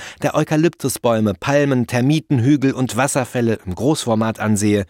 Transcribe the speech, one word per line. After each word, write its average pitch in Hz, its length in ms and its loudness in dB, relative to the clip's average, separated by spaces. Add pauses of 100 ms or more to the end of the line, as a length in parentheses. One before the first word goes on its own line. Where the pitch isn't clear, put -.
(200)
der - 140 -2
Eukalyptusbäume, 143 1000 0
Palmen, 139 520 0
Termitenhügel 135 880 2
und 120 240 -2
Wasserfälle 123 680 0
im 92 100 0
Großformat 113 640 -2
ansehe 104 500 2